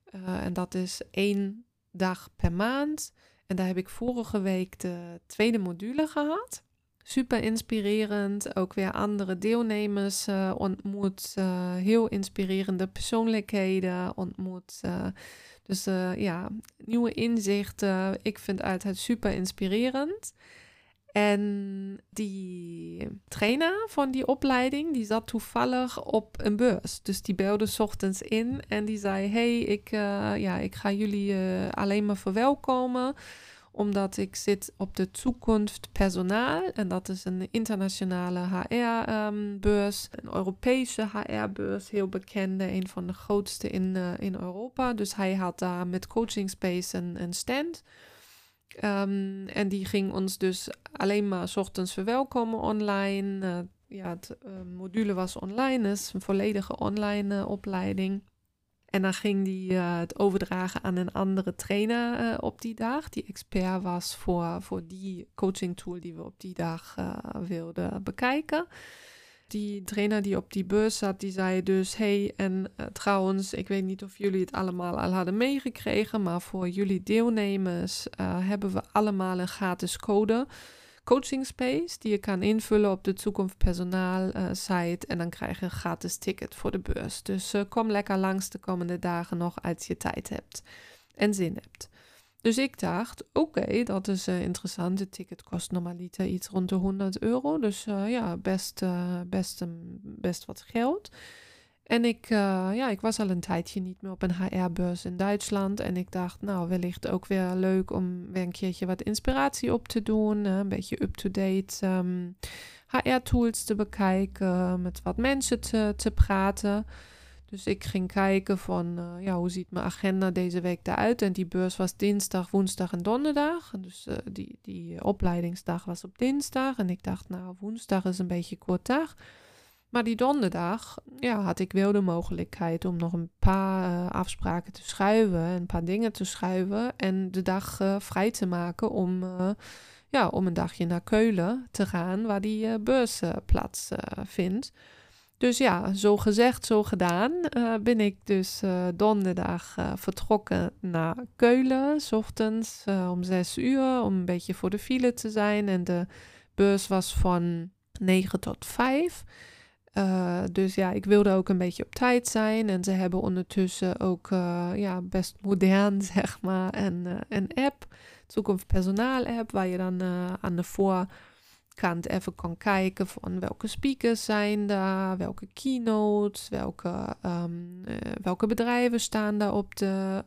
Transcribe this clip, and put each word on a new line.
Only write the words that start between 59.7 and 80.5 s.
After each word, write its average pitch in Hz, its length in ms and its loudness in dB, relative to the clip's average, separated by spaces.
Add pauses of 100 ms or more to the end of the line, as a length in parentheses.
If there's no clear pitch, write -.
eh, 175 240 2
het - 200 -6
overdragen 185 640 0
aan 185 120 0
een 180 160 -2
andere 190 440 0
trainer, 233 640 0
eh, 226 200 0
op - 220 -6
die 226 140 -8
dag. 240 340 -4
Die - 180 -8
expert 185 560 -2
was 175 320 -4
voor, 175 460 -2
voor 185 260 -8
die 190 480 -12
coaching 190 420 -2
tool 175 220 -10
die 170 160 -12
we 165 80 -12
op - 160 -14
die 185 140 -14
dag, 165 420 -6
eh, - 180 -4 (340)
wilden 175 560 -6
bekijken. 294 640 -2 (800)
Die 208 360 -6
trainer 208 380 0
die 196 160 0
op - 160 -6
die 190 120 -2
beurs 214 320 2
zat, 196 220 -2
die 196 120 -4
zei 185 320 0
dus: 190 320 2
"Hey, 202 400 2
en, 190 400 -2
eh, - 100 -6
trouwens, 190 680 0
ik 185 140 -6
weet 196 160 -2
niet 190 200 -6
of 190 140 -16
jullie 196 220 0
het 180 120 0
allemaal 180 480 -2
al 185 120 0
hadden 185 260 2
meegekregen, 226 840 0
maar 175 200 0
voor 185 280 -4
jullie 190 340 0
deelnemers, 196 1040 2
eh, 180 300 -2
hebben 196 340 0
we 190 180 -2
allemaal 190 480 2
een 180 80 -2
gratis 180 500 -4
code, 220 500 2 (560)